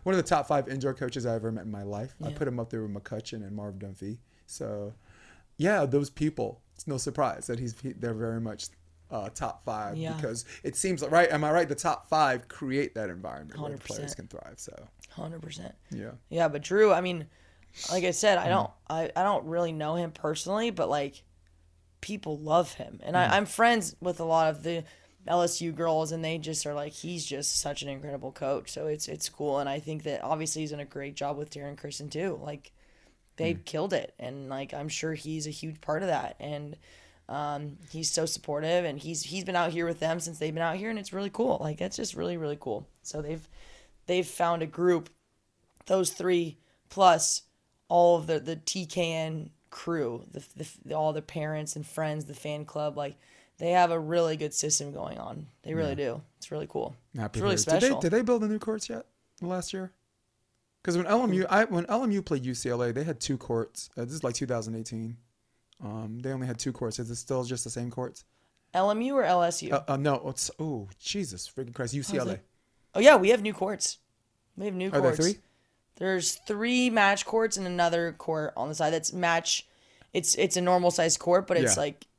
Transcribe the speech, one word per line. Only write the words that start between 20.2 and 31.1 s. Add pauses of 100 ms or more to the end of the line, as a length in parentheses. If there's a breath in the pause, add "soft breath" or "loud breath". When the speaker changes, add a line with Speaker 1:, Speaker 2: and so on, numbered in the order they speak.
Speaker 2:
but,
like, (800)
people
love
him.
And
Speaker 1:
Mm.
Speaker 2:
I,
I'm
friends
with
a
lot
of
the (420 soft breath)
L
S
U
girls,
and
they
just
are
like,
"He's
just
such
an
incredible
coach."
So
it's,
it's
cool.
And
I
think
that
obviously
he's
done
a
great